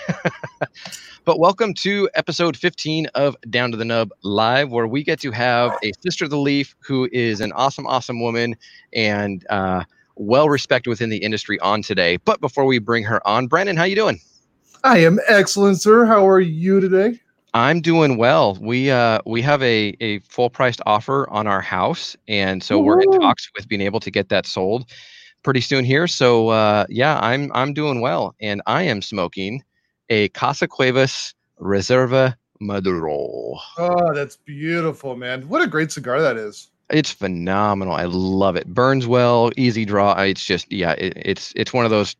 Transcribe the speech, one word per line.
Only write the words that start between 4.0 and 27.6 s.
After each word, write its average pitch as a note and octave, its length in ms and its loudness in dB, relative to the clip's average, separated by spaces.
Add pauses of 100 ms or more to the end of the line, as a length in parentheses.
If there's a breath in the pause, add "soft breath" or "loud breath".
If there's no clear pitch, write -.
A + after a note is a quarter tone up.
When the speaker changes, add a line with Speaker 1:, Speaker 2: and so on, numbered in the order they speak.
Speaker 1:
Live, A2+ 480 0
where A#2 160 0
we C#3 160 -4
get D#3 160 -4
to C#3 120 -8
have A#2+ 520 2
a G#2+ 80 -4 (100)
sister F3+ 240 -6
of C#3 60 -6
the D3 80 -2
leaf C#3+ 400 -2
who B2+ 320 -2
is A#2 280 -2
an G#2+ 120 -6
awesome, B2+ 340 -2
awesome B2 360 -4
woman A#2 340 -4 (380 soft breath)
and, G#2 560 -2
uh, F#2+ 340 -2 (320)
well-respected B2+ 720 0
within A2+ 220 -4
the G#2+ 60 -2
industry G#2 420 -4
on G2+ 240 0
today. F2 340 0
But - 240 -2
before C#3 240 -2
we C3 140 2
bring A2+ 240 -2
her A2 240 -2
on, A2+ 180 0
Brandon, E3+ 320 0
how E3 60 2
you G3 140 -2
doing? F3+ 220 0 (640)
Speaker 2:
I B3 160 6
am E3 280 6
excellent, G3+ 540 4
sir. A3 240 8
How G#3 220 6
are F#3+ 120 6
you F3+ 400 2
today? F#3+ 400 2 (340)
Speaker 1:
I'm C3+ 280 4
doing D#3 360 4
well. A#2 420 4
We, B2 300 -2
uh, A#2 380 2
we A#2 160 -2
have C#3+ 180 2
a, A2 380 2
a G#2 200 -4
full-priced B2 680 -2
offer B2+ 420 0
on G#2+ 160 -2
our G2 160 0
house, G2 540 -4 (120)
and F#2+ 360 -2
so - 160 0
we're D#4 220 4
in G4 80 6
Speaker 2:
Woo-hoo. F#4+ 100 6
Speaker 1:
talks - 360 0
with G2+ 120 -12
being G2+ 140 -4
able G2+ 180 -2
to G2 100 -10
get F#2+ 200 -2
that F#2+ 180 -2
sold G#2 420 -4 (540 loud breath)
pretty C3 180 0
soon C3 240 0
here. C#3+ 220 2
So, A#2+ 400 2
uh, G#2+ 420 4
yeah, C3+ 300 0
I'm, C3 340 -2
I'm C#3 200 -2